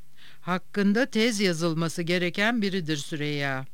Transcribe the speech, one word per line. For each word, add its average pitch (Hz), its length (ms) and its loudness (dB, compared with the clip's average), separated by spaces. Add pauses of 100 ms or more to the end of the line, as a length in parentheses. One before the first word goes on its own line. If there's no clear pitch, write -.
(420)
hakkında 202 640 2
tez 220 340 2
yazılması 165 600 0
gereken 180 600 2
biridir 180 360 0
Süreyya. 143 760 -2